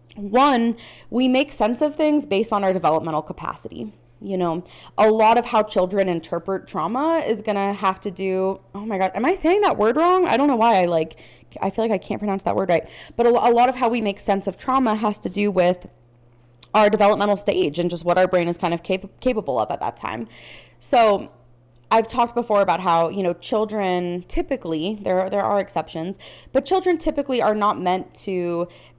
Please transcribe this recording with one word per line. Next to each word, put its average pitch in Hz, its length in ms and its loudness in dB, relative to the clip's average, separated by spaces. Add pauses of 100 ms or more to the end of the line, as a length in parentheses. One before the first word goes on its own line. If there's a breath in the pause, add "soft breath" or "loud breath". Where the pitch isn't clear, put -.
(160)
one, 233 640 2 (320 loud breath)
we 254 180 0
make 262 240 0
sense 233 300 -2
of 302 140 0
things 302 320 2
based 214 260 -2
on 202 100 0
our 190 80 2
developmental 160 520 0
capacity. - 680 -12 (300)
You 196 160 -6
know, 175 260 -2 (360 loud breath)
a 214 100 6
lot 220 300 4
of 233 80 0
how 214 160 2
children 190 440 0
interpret 170 600 -4
trauma 254 580 -2
is 214 160 -2
gonna 202 320 -2
have 196 280 -2
to 202 100 -6
do, 190 500 -4 (140)
oh 208 100 -12
my 208 140 -4
God, 185 160 0
am 226 100 -2
I 339 80 2
saying 381 280 2
that 370 160 2
word 220 200 2
wrong? 359 300 2
I 226 100 2
don't 277 100 2
know 277 80 2
why 226 200 4
I, 185 100 4
like, 165 320 -2 (420 loud breath)
I 190 120 -4
feel 220 120 -2
like 226 80 0
I 196 60 0
can't - 220 -8
pronounce 196 240 -4
that 202 120 0
word 190 140 0
right. 170 180 0 (300 loud breath)
But 233 80 4
a, 240 40 6
a 240 220 4
lot 240 160 4
of 254 80 -2
how 247 140 0
we 240 100 -2
make 202 200 -4
sense 196 260 -2
of 185 120 -6
trauma 254 380 0
has 208 240 -2
to 196 100 -6
do 208 200 0
with 180 380 0 (880)
our 208 160 6
developmental 208 440 4
stage 170 440 -2
and 175 100 0
just 170 160 -8
what 175 140 2
our 185 80 6
brain 175 200 2
is 170 120 -4
kind 170 160 -2
of 165 80 -6
cap-, 190 260 -4 (120)
capable 208 380 -2
of 107 120 -2
at - 80 -6
that 104 180 -6
time. - 300 -8 (520 loud breath)
So 220 520 2 (600)
I've 226 160 2
talked 240 280 -2
before 226 260 2
about 180 180 2
how, 170 300 2
you 196 120 -6
know, 175 120 0
children 180 960 -2
typically, 202 760 -4
there, 185 260 0
there 202 140 -2
are 202 160 0
exceptions, 170 580 -6 (340 loud breath)
but 262 140 0
children 370 320 0
typically 277 460 -2
are 214 100 2
not 208 260 0
meant 185 360 -2
to 175 520 -4 (320 loud breath)